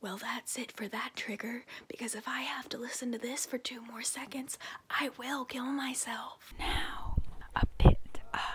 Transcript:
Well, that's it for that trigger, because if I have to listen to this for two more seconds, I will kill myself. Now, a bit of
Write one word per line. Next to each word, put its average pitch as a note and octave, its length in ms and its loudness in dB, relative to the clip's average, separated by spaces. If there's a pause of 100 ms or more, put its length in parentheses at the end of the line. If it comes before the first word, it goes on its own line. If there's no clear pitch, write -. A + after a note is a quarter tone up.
Well, G3 160 -6
that's A#3 400 -6
it B3 140 -6
for - 160 -8
that A3 280 -6
trigger, A#3 480 -6 (240)
because - 280 -6
if G#3+ 120 -8
I - 140 -2
have C4+ 280 -4
to - 100 -6
listen A#3+ 320 -4
to A3+ 80 -2
this B3 260 -2
for B3+ 140 -4
two B3 220 -8
more A#3 200 -12
seconds, C4 560 -4 (320)
I C#4 300 2
will C4 260 -2
kill B3+ 200 -6
myself. C4 920 -4
Now, - 600 2 (380)
a - 120 6 (100)
bit - 220 12 (340)
of - 60 0 (160)